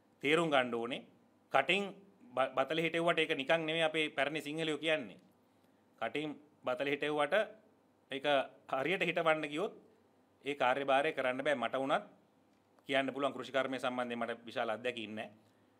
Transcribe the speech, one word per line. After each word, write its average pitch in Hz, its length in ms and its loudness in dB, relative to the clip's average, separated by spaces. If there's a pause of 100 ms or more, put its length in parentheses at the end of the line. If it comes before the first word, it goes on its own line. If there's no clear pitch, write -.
(240)
තේරුම් 160 260 4
ගන්න 127 240 2
ඕනේ. 120 280 -4 (520)
කටින් 175 300 4 (440)
බ-, 127 260 0
බතල 135 260 0
හිටෙව්වට 165 400 2
ඒක 160 160 2
නිකන් 160 300 2
නෙමෙයි 160 180 0
අපේ 156 260 2
පැරණි 143 320 -2
සිංහලයෝ 151 360 -4
කියන්නේ. 143 420 -2 (840)
කටින් 147 340 -4 (260)
බතල 127 260 -2
හිටෙව්වට 147 460 0 (760)
ඒක 135 140 -6 (440)
හරියට 165 340 0
හිටවන්න 160 440 2
ගියොත් 151 260 -4 (720)
ඒ 143 100 -4
කාර්යභාරය 139 580 2
කරන්න 131 300 -2
බෑ. 147 120 2
මට 117 200 -2
වුණත් 143 300 0 (840)
කියන්න 135 240 2
පුළුවන් 135 200 0
කෘෂිකර්මය 131 460 -2
සම්බන්ධයෙන් 123 400 -2
මට 117 260 -6
විශාල 117 240 -4
අත්දැකීම් 110 460 -4
නැහැ. 110 160 -8 (480)